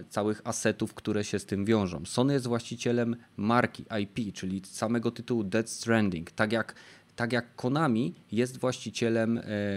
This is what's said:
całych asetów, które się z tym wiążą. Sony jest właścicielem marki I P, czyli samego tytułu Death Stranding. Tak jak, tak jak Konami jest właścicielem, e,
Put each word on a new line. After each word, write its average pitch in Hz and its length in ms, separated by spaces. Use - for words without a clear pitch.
całych 107 340
asetów, 110 500
które 104 300
się 104 160
z - 60
tym 98 200
wiążą. 95 400
Sony 131 280
jest 127 140
właścicielem 120 680
marki 117 480
I 101 60
P, - 140
czyli 95 320
samego 117 460
tytułu 117 320
Death 110 260
Stranding. 101 600
Tak 107 200
jak, 113 240
tak 117 180
jak 120 220
Konami 139 580
jest 127 280
właścicielem, 113 800
e, - 40